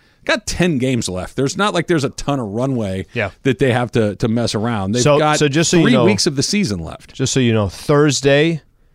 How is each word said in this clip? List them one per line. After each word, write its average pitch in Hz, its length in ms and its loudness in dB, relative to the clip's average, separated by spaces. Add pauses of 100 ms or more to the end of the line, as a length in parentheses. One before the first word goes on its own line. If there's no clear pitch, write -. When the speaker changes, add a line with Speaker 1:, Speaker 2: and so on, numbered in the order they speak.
(240)
Speaker 1:
Got - 240 -4
ten - 300 0
games 123 320 -2
left. 90 260 -8
There's 139 220 -2
not 202 160 0
like 175 140 -2
there's 156 180 0
a 127 60 -4
ton 143 280 -6
of 117 80 -6
runway 104 640 -4
Speaker 2:
Yeah. 104 180 -4 (120)
Speaker 1:
that 131 160 0
they 131 140 2
have 120 180 -2
to, 104 240 0
to 123 140 -2
mess 113 260 -2
around. 107 380 -2
They've 123 100 0
Speaker 2:
So, 143 160 4
Speaker 1:
got 151 200 2
Speaker 2:
so 151 100 2
just 156 200 0
so 180 80 2
you 160 60 6
Speaker 1:
three - 80 4
Speaker 2:
know, 123 140 4
Speaker 1:
weeks 202 200 2
of 139 120 -2
the 139 40 0
season 151 380 -2
left. - 340 -12
Speaker 2:
just - 200 -4
so 139 80 2
you 120 120 2
know, 107 140 2
Thursday 147 960 2 (340)